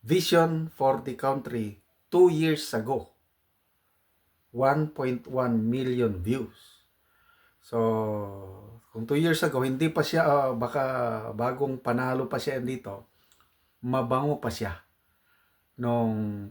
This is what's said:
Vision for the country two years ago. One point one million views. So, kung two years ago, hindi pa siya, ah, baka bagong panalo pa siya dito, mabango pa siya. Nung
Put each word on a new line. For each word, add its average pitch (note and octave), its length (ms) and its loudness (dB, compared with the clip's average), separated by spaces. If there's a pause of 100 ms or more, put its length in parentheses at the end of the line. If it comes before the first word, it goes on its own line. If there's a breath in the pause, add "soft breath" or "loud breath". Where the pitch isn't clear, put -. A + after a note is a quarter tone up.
Vision D#3+ 720 2
for C3 320 2
the C3+ 140 -6
country B2 680 -4 (240)
two F3 240 8
years D#3 400 0
ago. A#2 400 -4 (1400)
One C#3+ 420 2
point B2+ 320 -4
one B2 400 2
million A#2+ 560 0
views. - 640 -6 (760 soft breath)
So, - 160 -8 (1120)
kung A2+ 160 -10
two C#3+ 160 0
years E3 240 2
ago, C3+ 160 0
hindi C3+ 320 0
pa E3 80 -2
siya, E3 240 2
ah, C#3 320 4
baka B2 280 -2 (520)
bagong B2+ 480 -2
panalo B2+ 400 0
pa B2 160 -4
siya C3 240 -4
dito, A#2+ 480 -10 (720 soft breath)
mabango C3 560 0
pa B2 80 -4
siya. G2 240 -6 (1120)
Nung G#2+ 680 0